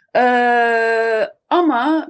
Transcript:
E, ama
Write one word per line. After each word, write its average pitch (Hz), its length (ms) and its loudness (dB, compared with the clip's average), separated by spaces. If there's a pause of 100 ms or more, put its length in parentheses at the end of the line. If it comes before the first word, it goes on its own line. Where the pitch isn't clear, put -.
(160)
E, 240 60 2 (1300)
ama 302 600 0